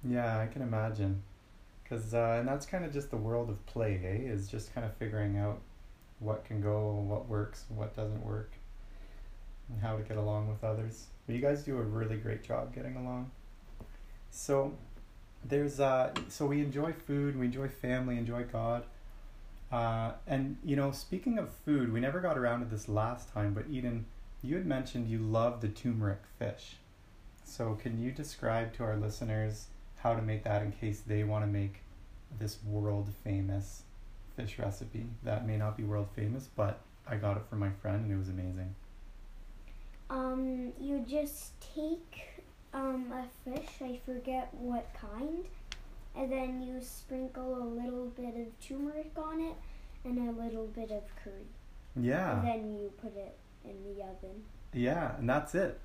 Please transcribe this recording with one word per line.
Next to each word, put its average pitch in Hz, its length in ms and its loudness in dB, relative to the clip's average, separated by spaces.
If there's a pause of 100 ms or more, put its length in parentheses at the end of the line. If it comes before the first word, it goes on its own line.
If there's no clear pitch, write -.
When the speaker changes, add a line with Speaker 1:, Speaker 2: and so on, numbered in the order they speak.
Speaker 1:
Yeah, 120 380 4
I 110 60 2
can 135 160 -2
imagine. 107 600 2 (640)
'Cause, 110 260 -2
uh, 117 260 8
and 123 80 2
that's 143 180 0
kind 180 180 0
of 151 80 -2
just 143 180 -2
the - 60 0
world 113 340 2
of 101 160 -4
play, 107 380 2
eh? 110 280 2
Is 98 160 0
just 107 260 -6
kind 120 120 0
of 104 100 -2
figuring 104 420 2
out 104 220 2 (600)
what 107 240 0
can 110 160 -2
go, 104 340 4
what 101 340 0
works, 104 400 0
what 110 260 -4
doesn't 110 300 0
work, 107 280 -2 (1160)
and 113 120 -2
how 110 160 2
to 107 60 0
get 107 140 -2
along 107 320 4
with 107 160 -2
others. 110 420 0 (200)
But 117 100 0
you 123 40 2
guys 143 220 6
do 135 160 0
a 117 40 2
really 110 340 2
great 107 260 -2
job 120 320 -2
getting 127 220 -4
along. 127 340 -2 (1000)
So, 139 460 4 (680)
there's, 139 360 4
uh, 131 320 8 (160)
so - 180 0
we 143 140 6
enjoy 147 320 2
food, 143 460 2
we 127 80 4
enjoy 131 220 0
family, 127 500 2
enjoy 120 260 0
God. 117 400 2 (840)
Uh, 113 420 4 (140)
and, 135 380 2
you 143 120 4
know, 139 160 4
speaking 214 460 0
of 180 120 0 (140)
food, 131 280 6
we 113 80 4
never 143 200 2
got 131 180 4
around 123 220 6
to 117 60 -2
this 107 220 -2
last 110 440 2
time, 104 220 4
but 101 160 -2
Eden, 120 360 0 (360)
you 135 140 2
had 185 100 2
mentioned 131 420 2
you 113 100 2
love 113 420 4
the 110 80 2
turmeric 107 520 2 (180)
fish. - 380 -4 (680)
So 113 360 0
can 113 200 0
you 123 100 2
describe 117 640 0
to 120 100 0
our 107 120 4
listeners 107 680 0 (320)
how 117 160 6
to 110 80 0
make 110 220 0
that 104 180 6
in 104 100 0
case 104 280 0
they 107 240 4
wanna 104 220 4
make 101 340 2 (580)
this 104 260 -2
world-famous 101 1160 2 (540)
fish 117 220 -4
recipe 113 480 -2 (180)
that 110 220 2
may 107 100 2
not 107 200 2
be 117 60 -2
world 104 320 2
famous, 113 400 0
but 104 260 2 (260)
I 117 100 -2
got 101 200 4
it 104 120 -2
from 110 100 -2
my 101 120 4
friend 101 340 0
and 104 80 2
it 98 60 2
was 95 100 0
amazing? 92 460 -2 (1400)
Speaker 2:
Um, 262 720 0
you 277 280 0
just 294 440 0 (220)
take, - 680 -4 (300)
um, 262 400 0
a 254 120 -4 (260)
fish, 302 180 -4 (140)
I 247 240 -4
forget 254 480 -2
what 240 400 -2
kind, 277 500 -4 (720)
and 262 180 -2
then 254 300 0
you 254 180 -4
sprinkle 254 840 -4
a - 20 -2
little 247 420 -2
bit 240 300 -6
of 233 100 -4 (200)
turmeric 294 500 -4
on 320 240 -2
it 320 140 -2 (500)
and 247 140 0 (100)
a 233 140 -2
little 226 240 -2
bit 220 240 -6
of 208 120 -2 (200)
curry. 196 240 -10 (500)
Speaker 1:
Yeah. 131 420 4
Speaker 2:
And 98 100 4
then 220 280 0
you 202 240 -6
put 208 160 -8
it 196 200 -8 (280)
in 202 200 -12
the 196 180 -6
oven. 190 420 -8 (280)
Speaker 1:
Yeah, 123 460 2
and 117 100 2
that's 147 260 2
it. 180 300 4